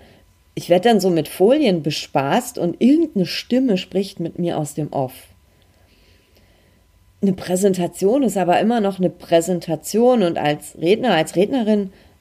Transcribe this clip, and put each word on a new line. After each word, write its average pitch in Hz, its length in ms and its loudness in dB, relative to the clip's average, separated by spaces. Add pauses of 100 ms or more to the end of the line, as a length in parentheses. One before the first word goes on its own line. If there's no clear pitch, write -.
(560)
ich - 140 -10
werd 180 160 2
dann 226 140 6
so 190 120 2
mit 160 160 0
Folien 202 560 2
bespaßt 147 760 -2
und - 240 -4
irgendeine 285 460 2
Stimme 247 500 -2
spricht 190 420 -6
mit 165 200 -8
mir 170 180 -4
aus 151 160 -6
dem 151 180 -6
Off. 131 220 -4 (2000)
Eine 196 120 0
Präsentation 185 920 0
ist 202 140 -2
aber 175 220 2
immer 226 220 0
noch 196 160 -2
eine 180 140 0
Präsentation 185 1120 0
und 170 160 -2
als 147 420 -4
Redner, 208 320 2
als 160 220 0
Rednerin, 208 580 0 (280)